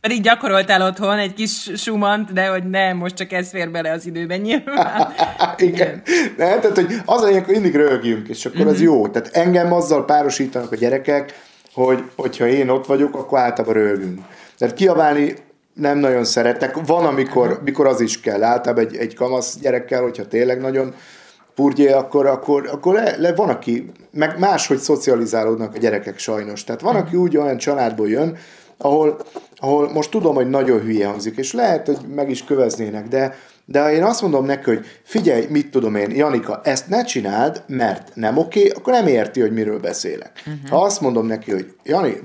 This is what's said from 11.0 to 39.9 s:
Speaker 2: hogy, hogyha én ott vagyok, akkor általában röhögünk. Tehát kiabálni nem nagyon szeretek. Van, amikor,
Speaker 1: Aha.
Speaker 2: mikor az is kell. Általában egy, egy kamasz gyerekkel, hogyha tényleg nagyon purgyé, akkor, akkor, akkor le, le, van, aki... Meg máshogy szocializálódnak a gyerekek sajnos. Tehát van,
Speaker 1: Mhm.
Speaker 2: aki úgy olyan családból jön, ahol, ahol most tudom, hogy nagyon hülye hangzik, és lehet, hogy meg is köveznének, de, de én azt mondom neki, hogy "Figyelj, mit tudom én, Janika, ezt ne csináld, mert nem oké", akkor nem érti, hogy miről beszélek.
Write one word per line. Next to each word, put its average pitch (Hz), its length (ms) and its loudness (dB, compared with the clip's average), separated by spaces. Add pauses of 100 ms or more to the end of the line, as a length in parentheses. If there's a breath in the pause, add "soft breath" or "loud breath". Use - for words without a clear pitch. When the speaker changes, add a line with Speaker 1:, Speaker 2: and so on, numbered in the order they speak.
Speaker 2:
hogy, 127 300 2 (120)
hogyha 127 320 -2
én 135 220 2
ott 131 160 0
vagyok, 139 300 0
akkor 135 240 -2
általában 117 420 0
röhögünk. 95 380 -2 (380 loud breath)
Tehát 120 180 -2
kiabálni 156 580 2 (400)
nem 143 240 0
nagyon 127 260 2
szeretek. 120 520 0 (100)
Van, 170 200 2
amikor, 135 420 2
Speaker 1:
Aha. - 160 -2
Speaker 2:
mikor 139 240 0
az 127 140 2
is - 180 -2
kell. 104 240 -2
Általában 117 420 2
egy, 110 100 -10
egy 113 200 -6
kamasz 127 460 -2
gyerekkel, 123 400 0
hogyha 113 260 -4
tényleg 127 340 0
nagyon 131 320 -2 (640 loud breath)
purgyé, 139 360 4
akkor, 135 340 2
akkor, 135 460 0
akkor 160 220 0
le, 220 240 2
le, 175 160 2
van, 185 160 2
aki... 120 420 -4 (200)
Meg 151 280 -2
máshogy 180 380 2
szocializálódnak 113 1000 0
a - 20 -8
gyerekek 104 420 -2
sajnos. 104 440 -6
Tehát - 180 -8
van, 220 140 0
Speaker 1:
Mhm. 190 100 0
Speaker 2:
aki 170 100 -6
úgy 175 220 2
olyan 143 200 0
családból 113 520 -2
jön, 156 280 0 (420 loud breath)
ahol, 151 380 2 (380 loud breath)
ahol 143 360 0
most 151 200 -2
tudom, 170 240 2
hogy 127 140 2
nagyon 131 320 2
hülye 107 260 0
hangzik, 104 300 -6
és 135 160 -6
lehet, 208 320 0
hogy 143 120 0 (180)
meg 139 140 -4
is 123 140 -6
köveznének, 110 640 -2
de, 135 280 -2 (300 loud breath)
de 147 280 2
én 160 100 2
azt 233 180 0
mondom 147 240 0
neki, 139 240 -2
hogy 113 160 0 (180 loud breath)
"Figyelj, 170 460 0
mit 147 220 0
tudom 113 240 0
én, 104 200 -2
Janika, 135 480 0
ezt 135 240 -2
ne 220 160 0
csináld, 120 640 -2
mert 120 460 -4
nem 113 240 -2
oké", 196 320 2
akkor - 240 -2
nem 220 140 2
érti, 117 340 0
hogy 110 120 2
miről 107 260 -2
beszélek. 85 520 -8 (140)